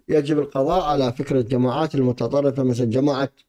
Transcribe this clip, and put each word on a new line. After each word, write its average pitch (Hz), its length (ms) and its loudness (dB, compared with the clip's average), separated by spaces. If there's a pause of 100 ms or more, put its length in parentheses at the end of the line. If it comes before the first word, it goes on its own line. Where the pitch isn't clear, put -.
يجب 147 320 0
القضاء 151 440 0
على 139 300 0
فكرة 139 260 -2
الجماعات 127 560 0
المتطرفة 135 680 0
مثل 123 260 0
جماعة 135 400 0 (200)